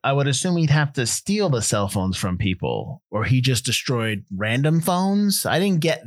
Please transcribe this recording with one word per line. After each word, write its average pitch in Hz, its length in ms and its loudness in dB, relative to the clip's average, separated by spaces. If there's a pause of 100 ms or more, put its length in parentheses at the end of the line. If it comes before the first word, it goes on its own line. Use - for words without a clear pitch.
I 139 120 2
would 139 140 2
assume 175 280 0
he'd 160 140 4
have 147 240 2
to 127 120 0
steal 196 440 0
the 120 100 2
cell 101 280 0
phones 92 280 -2
from 90 220 -2
people, 78 720 -4
or 104 140 -2
he 127 180 2
just 127 240 0
destroyed 113 580 -2 (100)
random 131 460 2
phones. 190 640 0
I 135 140 2
didn't 185 220 2
get 160 260 0